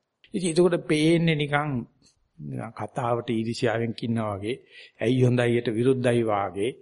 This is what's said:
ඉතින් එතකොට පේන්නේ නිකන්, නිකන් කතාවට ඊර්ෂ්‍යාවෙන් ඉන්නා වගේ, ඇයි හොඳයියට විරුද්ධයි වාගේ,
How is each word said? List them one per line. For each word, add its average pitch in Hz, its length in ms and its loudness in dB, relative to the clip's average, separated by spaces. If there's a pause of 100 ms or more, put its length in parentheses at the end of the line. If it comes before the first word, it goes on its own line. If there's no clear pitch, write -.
(340)
ඉතින් 180 160 -2
එතකොට 170 320 4
පේන්නේ 160 540 2
නිකන්, 147 340 -2 (680)
නිකන් 127 360 -10
කතාවට 120 560 -4
ඊර්ෂ්‍යාවෙන් 113 680 -2
ඉන්නා 113 340 -4
වගේ, 104 260 -6 (400)
ඇයි 127 260 2
හොඳයියට 120 480 2
විරුද්ධයි 120 540 2
වාගේ, 101 460 -2 (120)